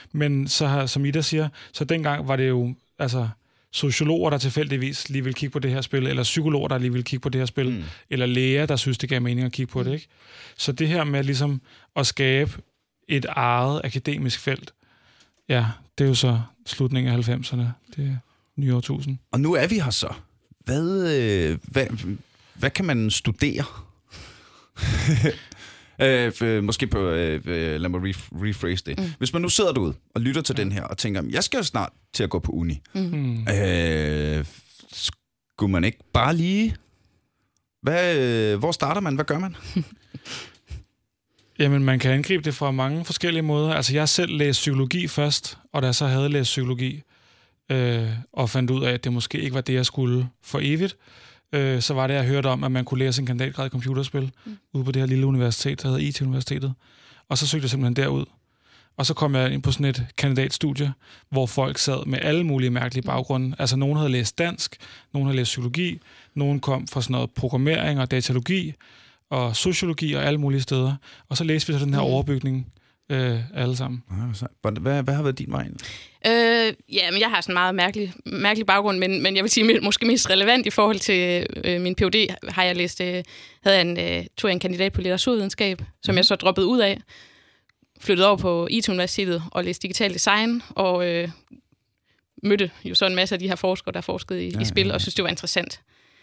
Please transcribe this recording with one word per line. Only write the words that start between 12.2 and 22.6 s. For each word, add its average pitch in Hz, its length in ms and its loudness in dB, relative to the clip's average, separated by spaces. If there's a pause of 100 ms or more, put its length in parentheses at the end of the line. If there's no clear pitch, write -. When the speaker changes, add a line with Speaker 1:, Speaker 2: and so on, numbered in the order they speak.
Speaker 1:
et 135 200 0
eget 127 560 2
akademisk 139 560 -4
felt, - 340 -6 (720)
ja, 120 180 2 (320)
det 143 60 4
er 135 40 4
jo 131 60 4
så 123 260 2 (260)
slutningen 127 420 0
af 123 40 2
halvfemserne, 120 600 0 (240)
det 143 80 -4
er 135 120 -2 (440)
nye 131 140 2
årtusind. 135 440 -2 (140)
Speaker 2:
Og 131 80 2
nu 156 120 4
er 151 140 4
vi 208 120 2
her 135 120 0
så. - 180 0 (560)
Hvad, 165 520 0
øh, 92 460 2
hvad, 135 240 0 (680)
hvad 139 160 0